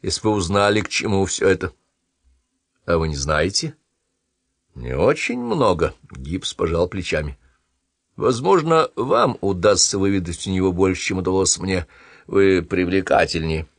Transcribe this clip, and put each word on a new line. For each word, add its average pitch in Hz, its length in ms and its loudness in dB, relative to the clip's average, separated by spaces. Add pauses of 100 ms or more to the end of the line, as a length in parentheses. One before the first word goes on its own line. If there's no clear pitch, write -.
если 95 200 -4
бы 110 80 0
узнали, 101 500 2
к 98 80 -6
чему 98 360 0
всё 92 240 0
это. 90 240 0 (1120)
А 85 140 0
вы 80 100 -2
не 73 80 -6
знаете? 78 600 -2 (1000)
Не 62 180 -8
очень 151 460 0
много. 113 540 0 (160)
Гибс 69 420 -8
пожал 82 340 -2
плечами. 78 520 -6 (800)
Возможно, 160 800 2
вам 117 440 0
удастся 98 580 2
выведать 95 480 -2
у 98 40 -4
него 95 220 2
больше, 92 300 2
чем 95 160 -4
удалось 92 400 0
мне. 92 280 -4 (400)
Вы 95 360 4
привлекательнее. 87 1040 0 (100)